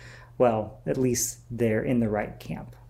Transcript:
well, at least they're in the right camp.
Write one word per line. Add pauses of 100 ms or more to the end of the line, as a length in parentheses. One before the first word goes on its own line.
(380)
well,
at
least (120)
they're
in
the
right
camp. (140)